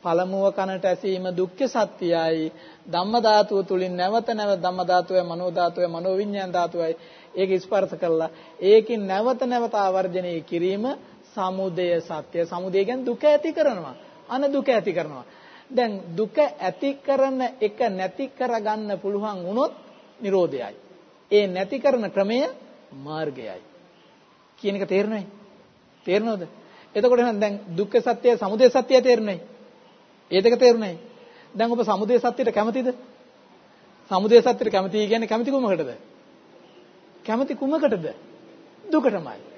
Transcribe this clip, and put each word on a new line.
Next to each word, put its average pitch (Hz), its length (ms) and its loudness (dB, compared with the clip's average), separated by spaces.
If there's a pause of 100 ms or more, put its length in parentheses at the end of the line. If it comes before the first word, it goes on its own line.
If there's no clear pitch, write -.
පළමුව 185 500 0
කනට 190 340 -4
ඇසීම 185 460 -2
දුක්ඛ 180 340 -4
සත්‍යයි. 165 880 -2 (320)
ධම්ම 180 340 -4
ධාතුව 214 460 4
තුලින් 185 300 -2
නැවත 208 340 0
නැවත 208 320 -2
ධම්ම 180 220 -4
ධාතුවයි, 180 420 2
මනෝ 175 260 -6
ධාතුවයි, 175 380 0
මනෝ 170 260 -2
විඤ්ඤාණ 196 380 -4
ධාතුවයි 170 420 -2 (360)
ඒක 185 260 -2
ස්පර්ශ 190 400 -2
කළා. 160 340 0 (260)
ඒකෙන් 214 460 4
නැවත 220 400 -2
නැවත 240 320 -2
ආවර්ජනය 185 680 -2
කිරීම 185 420 -2 (440)
සමුදය 185 600 -4 (100)
සත්‍ය. 165 440 -8
සමුදය 180 420 -2
කියන්නේ 247 220 -4
දුක 240 160 -4
ඇති 302 300 4
කරනවා. 220 420 -2 (300)
අන 254 240 -4
දුක 277 200 0
ඇති 208 240 2
කරනවා. 151 320 -6 (420)
දැන් 240 260 0 (180)
දුක 202 260 -4
ඇති 277 600 0
කරන 269 440 0 (160)
එක 208 220 -2 (100)
නැති 190 400 -4
කරගන්න 214 680 -4
පුළුවන් 202 460 -6
වුණොත් 214 300 -2 (440)
නිරෝධයයි. 156 580 -2 (560)
ඒ 208 160 4
නැති 196 320 -4
කරන 254 300 2
ක්‍රමය 202 300 0 (580)
මාර්ගයයි. 135 680 -8 (960)
කියන 202 180 -4
එක 196 100 -4
තේරෙනවද? 202 400 -2 (800)
තේරෙනවද? 208 360 0 (520)
එතකොට 240 260 4
එහෙනම් 226 200 2
දැන් 208 140 0 (140)
දුක්ඛ 190 300 -2
සත්‍යය, 233 380 2
සමුදය 220 320 4
සත්‍යය 240 320 4
තේරුණේ? 220 400 2 (880)
ඒ 185 100 2
දෙක 233 160 4
තේරුණේ? 226 400 4 (540)
දැන් 226 200 0
ඔබ 240 120 -2
සමුදය 208 340 0
සත්‍යයට 240 360 0
කැමතිද? 226 360 0 (1200)
සමුදය 202 280 4
සත්‍යයට 226 320 2
කැමති 196 360 0
කියන්නේ 220 220 0
කැමති 226 220 -2
කුමකටද? 190 420 0 (1300)
කැමති 254 300 -2
කුමකටද? 269 520 0 (800)
දුකටමයි. 208 540 0 (200)